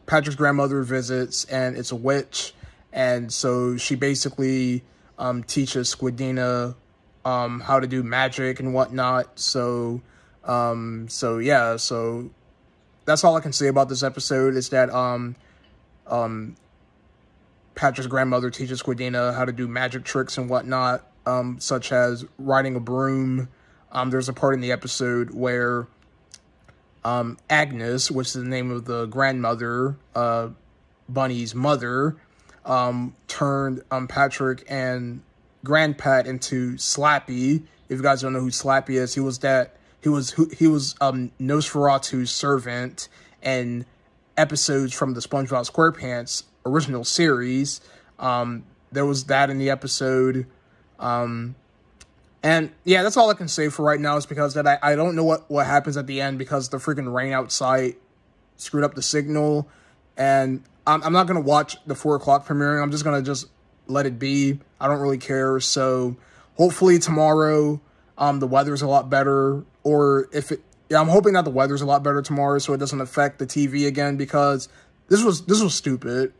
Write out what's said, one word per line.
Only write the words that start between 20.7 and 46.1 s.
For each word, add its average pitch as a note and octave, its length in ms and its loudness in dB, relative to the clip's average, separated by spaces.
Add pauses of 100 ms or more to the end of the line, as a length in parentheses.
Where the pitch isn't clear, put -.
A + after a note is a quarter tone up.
um, B2 340 -2
such B2+ 320 -4
as B2 320 2 (140)
riding C3+ 400 0
a - 20 -4
broom. C3 680 -2 (420)
Um, B2+ 180 -2
there's C3 200 -2
a C3 40 -6
part C3+ 200 2
in C3 80 -2
the B2 100 -4
episode A#2+ 600 -2
where, B2 560 -2 (1160)
um, A#2+ 340 -4 (120)
Agnes, C3 600 0
which C3 180 -4
is - 80 -8
the B2+ 80 -8
name B2+ 280 -4
of A#2+ 140 -8
the A#2 220 -4
grandmother, B2 880 -2 (180)
uh, A#2 340 -2 (600)
Bunny's B2 440 -4
mother, C3+ 600 -2 (500)
um, B2 500 -2 (120)
turned, C#3 540 -2 (100)
um, C3 160 -4
Patrick C3+ 600 -2
and B2+ 520 -6 (440)
Grandpat D3+ 600 2
into B2+ 500 -4
Slappy. C#3+ 880 0 (260)
If C3 80 -6
you C3 40 -6
guys C#3 200 4
don't C3 120 -4
know C3 80 -2
who B2+ 80 -2
Slappy C3+ 420 0
is, B2+ 220 0
he C#3 80 -2
was C3 180 -4
that, C3 340 0 (280)
he D#3 80 2
was C#3+ 220 0
who, D#3+ 180 2
he D#3+ 180 2
was, D3 320 2
um, B2+ 400 0
Nosferatu's C#3 880 0
servant B2 800 -4 (340)
in B2 440 -4 (500)
episodes C#3+ 580 0
from C3 200 -2
the A#2+ 80 -6
SpongeBob C3 480 -4
SquarePants C3 760 0 (220)